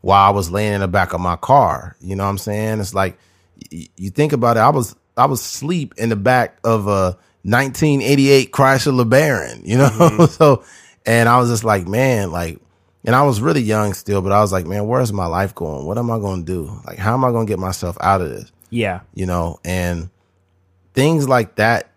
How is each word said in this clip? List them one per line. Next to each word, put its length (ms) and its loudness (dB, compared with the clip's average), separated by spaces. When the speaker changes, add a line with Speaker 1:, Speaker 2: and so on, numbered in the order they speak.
Speaker 1:
while 260 6
I 40 6
was 200 -2
laying 220 -2
in 80 -2
the 80 -2
back 240 0
of 80 -4
my 160 -2
car. 640 0
You 160 -8
know 80 -4
what 60 -2
I'm 60 -6
saying? 440 -4
It's 120 -8
like, 240 -2
y-, 140 -14
you 140 -10
think 240 0
about 240 2
it. 40 2
I 80 6
was, 260 -2
I 120 4
was 120 -2
asleep 580 -6
in 120 -4
the 80 0
back 460 0
of 240 0
a 300 0
nineteen 580 0
eighty-eight 500 4
Chrysler 520 2
LeBaron, 600 0
you 120 0
know? 120 6
<laughs> 20 0
Speaker 2:
Mm-hmm. 340 4
Speaker 1:
So, 380 4
and 240 4
I 100 6
was 100 2
just 140 -2
like, 240 0
"Man," 440 0
like, 280 -8
and 100 0
I 80 4
was 180 0
really 200 0
young 320 -2
still, 280 -4
but 100 -2
I 100 4
was 100 2
like, 140 -2
"Man, 220 -6
where's 260 -2
my 140 -4
life 280 -4
going? 300 -8
What 120 -6
am 140 -4
I 80 -4
gonna 240 -6
do? 280 -8
Like, 120 -16
how 160 -2
am 120 0
I 60 2
gonna 140 -2
get 140 -4
myself 420 -8
out 200 2
of 80 -6
this?" 220 -14
Speaker 2:
Yeah. 300 -4
Speaker 1:
You 140 -8
know, 380 -4
and 440 -4
things 340 0
like 280 0
that 420 0